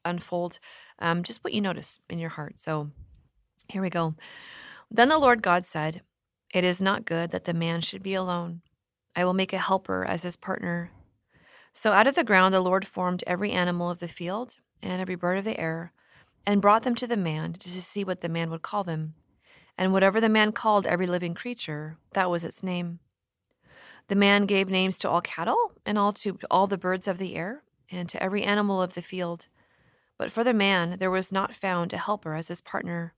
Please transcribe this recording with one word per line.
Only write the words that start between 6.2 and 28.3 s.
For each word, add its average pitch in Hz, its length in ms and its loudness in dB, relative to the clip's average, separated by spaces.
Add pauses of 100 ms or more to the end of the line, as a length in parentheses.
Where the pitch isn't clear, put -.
"It 180 100 2
is 180 180 2
not 196 240 2
good 170 280 -2
that 185 140 -4
the 170 80 -2
man 165 260 -2
should 190 240 -6
be 190 100 -4
alone. 175 460 -4 (560)
I 175 80 2
will 180 100 2
make 190 180 0
a 190 60 -2
helper 190 460 0
as 170 180 -2
his 175 140 -6
partner." 175 560 -6 (800)
So - 180 0
out 208 160 8
of 277 80 2
the 339 80 4
ground 190 320 6
the 185 60 6
Lord 185 260 2
formed 180 400 -2
every 190 240 -2
animal 175 400 0
of 170 80 -6
the 175 80 -10
field 185 520 -8 (240)
and 185 180 -4
every 185 140 -4
bird 180 240 0
of 196 80 -4
the 220 120 -4
air 165 360 -6 (520)
and 202 140 4
brought 208 220 6
them 240 120 0
to 240 120 -2
the 226 100 0
man 165 380 -2
to 180 160 -14
see 185 340 -4
what 180 160 -4
the 175 80 -4
man 165 220 -2
would 165 100 -6
call 208 240 -4
them. 156 300 -4 (640)
And 190 160 4
whatever 190 260 6
the 220 80 4
man 214 240 6
called 208 340 2
every 180 200 2
living 175 260 -2
creature, 160 640 -8 (160)
that 185 180 2
was 170 140 -2
its - 180 -10
name. 175 360 -4 (1120)
The 202 60 0
man 202 300 6
gave 196 240 2
names 190 300 2
to 196 100 -2
all 170 140 2
cattle 285 500 -2 (140)
and 208 100 0
all 202 160 2
to - 260 -4 (120)
all 190 160 4
the 196 100 -2
birds 185 320 -2
of 180 80 -2
the 185 180 -6
air 202 280 -8 (280)
and 180 200 -6
to - 120 -4
every 190 200 -2